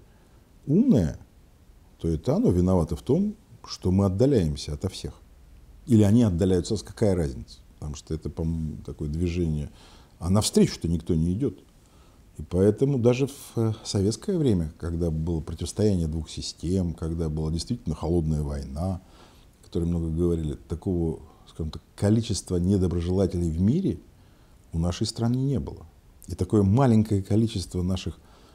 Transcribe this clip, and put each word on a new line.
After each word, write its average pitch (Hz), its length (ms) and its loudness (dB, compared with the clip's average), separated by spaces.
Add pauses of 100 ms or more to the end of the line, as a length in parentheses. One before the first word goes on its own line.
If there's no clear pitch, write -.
(680)
умное, 151 500 4 (800)
то - 80 -4
это 82 280 -2
оно 208 160 2
виновато 90 440 2
в - 60 -8
том, 196 340 0 (300)
что - 260 -4
мы 98 140 4
отдаляемся 95 680 2
ото 80 160 -4
всех. - 240 -12 (720)
Или 107 160 8
они 107 200 6
отдаляются, 92 520 2
с-, - 80 -6
какая 101 320 0
разница? 71 440 -4 (200)
Потому 76 160 -8
что - 180 -10
это, 78 160 -8
по-моему, 80 560 -6
такое 73 240 -8
движение. 80 600 -2 (500)
А 85 100 -4
навстречу-то 107 580 2
никто 85 280 -2
не 82 180 2
идет. 123 260 -4 (800)
И 78 60 -10
поэтому 107 560 2
даже 123 280 2
в, - 60 -8 (220)
э, 113 180 0 (100)
советское 110 540 -2
время, 98 400 2
когда 85 340 -2
было 80 280 -2
противостояние 87 680 -2
двух 78 220 -6
систем, 85 640 -4
когда 82 360 -4
была 78 220 -2
действительно 82 440 -4
холодная 78 480 -2
война, 71 580 -6 (600)
о - 40 -20
которой 85 200 -4
много 85 240 -2
говорили, 82 460 0 (120)
такого, 85 520 -2 (280)
скажем 78 240 -8
так, 76 100 -12 (140)
количества 104 640 0
недоброжелателей 90 920 2
в 80 120 -2
мире 127 380 0 (720)
у 82 60 -2
нашей 87 280 -2
страны 117 280 -2
не 131 240 -2
было. - 260 -10 (420)
И 90 80 -8
такое 101 280 2
маленькое 107 600 4
количество 104 580 -2
наших, 92 380 -4 (360)